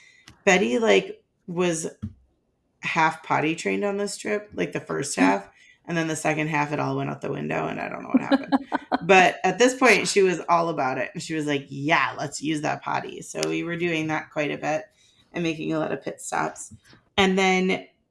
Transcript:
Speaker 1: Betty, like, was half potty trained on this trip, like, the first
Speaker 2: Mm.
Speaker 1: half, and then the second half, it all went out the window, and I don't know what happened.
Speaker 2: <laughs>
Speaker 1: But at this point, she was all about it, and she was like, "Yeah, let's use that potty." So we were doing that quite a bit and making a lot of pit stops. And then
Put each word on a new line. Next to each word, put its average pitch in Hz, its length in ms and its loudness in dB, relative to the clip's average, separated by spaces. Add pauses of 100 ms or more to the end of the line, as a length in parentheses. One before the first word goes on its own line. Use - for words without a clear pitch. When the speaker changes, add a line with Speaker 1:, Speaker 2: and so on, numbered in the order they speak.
(460)
Speaker 1:
Betty, 208 340 4
like, 202 440 4 (240)
was 170 400 0 (920)
half 160 420 0
potty 147 320 0
trained 196 280 -2
on 202 140 0
this 202 200 -4
trip, 208 360 -4
like, 175 180 -4
the - 80 -4
first 156 380 -4
Speaker 2:
Mm. - 40 2
Speaker 1:
half, 196 280 2 (360)
and 170 120 -4
then 160 100 0
the 156 80 -2
second 151 320 0
half, 147 240 0
it 143 80 -2
all 135 180 -2
went 139 120 -2
out 139 120 -8
the - 100 -4
window, 151 360 -2
and - 120 -6
I - 100 -6
don't - 140 -8
know - 60 -12
what - 120 0
happened. - 380 -2
Speaker 2:
<laughs> - 40 -6 (380)
Speaker 1:
But 180 440 6
at 180 120 2
this 254 180 6
point, 208 340 4
she 202 140 4
was 175 260 2
all 170 200 4
about 139 280 -2
it, 127 160 -2
and 175 100 -10
she 165 100 -8
was 156 120 -2
like, 139 240 -2
"Yeah, 139 480 2
let's 139 240 -6
use 147 200 -2
that 143 220 -2
potty." - 380 -6
So - 260 -10
we 160 160 -2
were 170 140 -4
doing 165 300 0
that 156 240 -4
quite 147 200 -2
a 147 60 -4
bit 151 260 -2 (480)
and 170 120 -4
making 160 300 -4
a 156 60 0
lot - 140 -2
of - 100 -8
pit - 180 -10
stops. - 520 -6 (420)
And 190 240 4
then 185 460 2 (260)